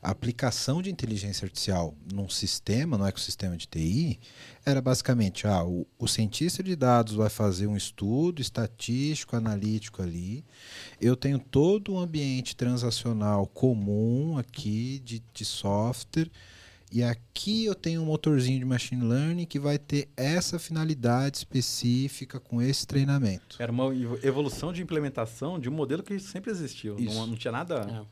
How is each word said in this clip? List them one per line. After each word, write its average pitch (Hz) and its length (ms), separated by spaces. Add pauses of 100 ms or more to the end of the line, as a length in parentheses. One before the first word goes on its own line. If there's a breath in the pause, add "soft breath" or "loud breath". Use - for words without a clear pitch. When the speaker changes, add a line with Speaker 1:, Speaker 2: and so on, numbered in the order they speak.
Speaker 1:
A - 80
aplicação 120 680
de 196 100
inteligência 101 540
artificial 87 500 (160)
num 98 200
sistema, 123 680
no 98 100
ecossistema 92 520
de - 100
T 82 100
I, 113 420 (440 loud breath)
era 135 160
basicamente, 120 680
ah, 95 160
o, 87 240 (120)
o 117 100
cientista 147 540
de 190 120
dados 120 380
vai 107 160
fazer 101 380
um 104 100
estudo 135 640
estatístico, 127 960
analítico 107 640
ali, 92 460 (520 loud breath)
eu 123 160
tenho 139 240
todo 190 540
um 190 60
ambiente 143 580
transacional 113 880
comum 117 920
aqui 117 680
de, 117 180 (120)
de 107 100
software, 117 880 (600 loud breath)
e 120 120
aqui 202 640
eu 196 100
tenho 165 260
um 156 40
motorzinho 143 520
de 127 60
machine 127 400
learning 156 420
que 147 140
vai 143 180
ter 143 380
essa 165 420
finalidade 139 800
específica 131 1000
com 120 200
esse 131 240
treinamento. 135 760
Speaker 2:
Era 117 100
uma 131 240
evo-, 120 320
evolução 143 460
de 175 100
implementação 147 800
de 120 80
um 135 40
modelo 156 300
que 196 160
sempre 190 320
existiu. 127 480
Speaker 1:
Isso. 110 160
Speaker 2:
Não, 110 140
não 113 80
tinha 113 160
nada 117 580